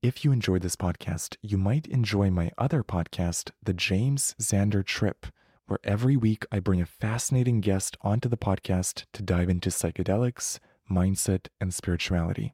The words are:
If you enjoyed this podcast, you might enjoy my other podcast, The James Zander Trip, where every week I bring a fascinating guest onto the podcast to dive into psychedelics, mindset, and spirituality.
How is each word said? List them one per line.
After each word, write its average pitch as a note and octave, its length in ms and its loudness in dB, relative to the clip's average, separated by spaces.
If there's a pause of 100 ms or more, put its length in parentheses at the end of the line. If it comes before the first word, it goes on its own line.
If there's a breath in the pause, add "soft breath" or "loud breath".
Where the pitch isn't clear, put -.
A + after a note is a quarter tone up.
If - 240 0
you C#3+ 40 6
enjoyed G2+ 300 2
this F2+ 160 -2
podcast, - 640 -4
you G#2 160 -2
might G#2+ 300 2
enjoy G2+ 420 2
my F2 300 2
other C3 240 0
podcast, - 680 -4 (120)
The G2+ 100 -2
James A2+ 680 0
Zander G#2 460 2
Trip, - 400 -2 (440 soft breath)
where G2 160 -2
every B2 340 2
week A2 340 2
I G#2 80 0
bring F2+ 220 2
a F2 40 0
fascinating A#2+ 760 0
guest F#2+ 400 0
onto G#2+ 260 0
the A#2 80 0
podcast - 680 -2 (100)
to - 80 -10
dive F2+ 260 2
into F#2 220 2
psychedelics, G2 880 -2 (320 soft breath)
mindset, F#2+ 560 0 (160)
and F#2 100 -2
spirituality. F#2 800 -2